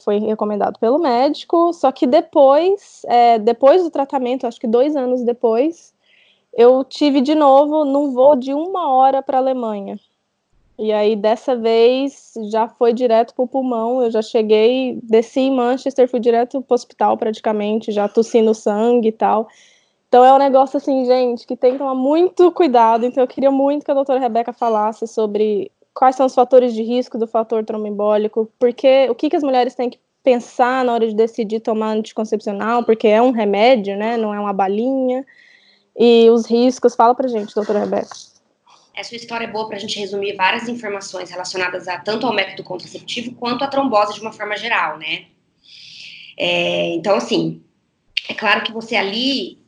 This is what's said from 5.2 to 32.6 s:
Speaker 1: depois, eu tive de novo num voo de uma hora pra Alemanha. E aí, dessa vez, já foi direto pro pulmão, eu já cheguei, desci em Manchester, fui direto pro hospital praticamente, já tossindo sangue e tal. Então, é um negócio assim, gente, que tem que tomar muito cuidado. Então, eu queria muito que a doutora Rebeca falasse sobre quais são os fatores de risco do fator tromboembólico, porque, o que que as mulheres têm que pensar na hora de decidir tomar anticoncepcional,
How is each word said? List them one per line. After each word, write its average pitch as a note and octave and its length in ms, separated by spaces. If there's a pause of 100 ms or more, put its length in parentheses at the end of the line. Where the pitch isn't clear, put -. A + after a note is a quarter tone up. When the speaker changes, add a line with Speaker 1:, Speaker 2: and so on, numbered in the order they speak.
Speaker 1:
depois, A#3+ 680 (600)
eu B3+ 300
tive C#4+ 380
de D4 140
novo D4 500
num C#4 280
voo C4+ 220
de C4 180
uma E4 380
hora C4 300
pra C4+ 160
Alemanha. A3 600 (840)
E G#3+ 120
aí, G#3+ 200
dessa A3 440
vez, A#3 760 (160)
já A3 200
foi A#3 240
direto A3+ 400
pro B3+ 120
pulmão, B3+ 560
eu A#3 80
já A3 120
cheguei, A3+ 840
desci A3+ 380
em C4+ 100
Manchester, B3+ 580
fui A#3+ 120
direto A#3+ 400
pro B3 120
hospital A3 440
praticamente, G#3+ 760
já G#3 160
tossindo A3 460
sangue A3 560
e - 20
tal. G#3+ 380 (580)
Então, B3 160
é C4 100
um C4+ 40
negócio C4+ 400
assim, C4 280
gente, B3 400
que B3+ 120
tem B3+ 160
que C4+ 60
tomar C4+ 160
muito E4 580
cuidado. A#3 520
Então, B3 160
eu B3+ 60
queria C4+ 240
muito C#4 320
que - 80
a - 20
doutora C4+ 280
Rebeca A#3 320
falasse A3 520
sobre G#3+ 640 (240)
quais C4 220
são C4+ 100
os C4 80
fatores B3 400
de A3 80
risco B3 360
do A3 100
fator A3 380
tromboembólico, G#3+ 920
porque, C4 520
o A#3+ 60
que D4+ 140
que F4 60
as D4+ 80
mulheres B3+ 320
têm B3+ 140
que - 100 (240)
pensar B3+ 640
na A#3 80
hora A3+ 120
de A3 80
decidir A3 460
tomar A3 300
anticoncepcional, A3 960